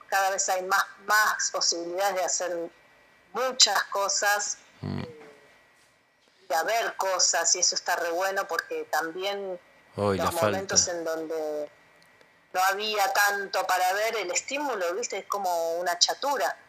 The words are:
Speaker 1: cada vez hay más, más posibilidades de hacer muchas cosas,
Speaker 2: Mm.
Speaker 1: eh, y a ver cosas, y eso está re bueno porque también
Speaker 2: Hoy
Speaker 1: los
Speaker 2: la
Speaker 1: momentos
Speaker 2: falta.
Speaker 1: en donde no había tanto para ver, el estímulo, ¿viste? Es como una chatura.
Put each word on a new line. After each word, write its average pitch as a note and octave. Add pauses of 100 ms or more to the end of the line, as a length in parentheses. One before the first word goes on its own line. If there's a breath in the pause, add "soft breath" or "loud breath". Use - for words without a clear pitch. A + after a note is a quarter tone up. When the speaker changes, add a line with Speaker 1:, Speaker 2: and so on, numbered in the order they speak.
Speaker 1:
cada F#3+
vez F#3+
hay F#3+
más, F#3+ (220)
más G#3
posibilidades F3
de F#3
hacer F3 (640)
muchas A3+
cosas, G3+ (220)
Speaker 2:
Mm. F#2+
Speaker 1:
eh, - (1200)
y -
a E3
ver G3+
cosas, F3+
y -
eso -
está F3+
re E3+
bueno F#3+
porque D#3+
también F#3 (380)
Speaker 2:
Hoy G2+
Speaker 1:
los F#2
Speaker 2:
la -
Speaker 1:
momentos G2
Speaker 2:
falta. F3
Speaker 1:
en E3
donde D#3 (840)
no F3+ (100)
había G3+
tanto G3+
para F#3
ver, A3
el F3+
estímulo, A3+
¿viste? A3
Es F#3+
como E3+
una F3
chatura. F#3+ (120)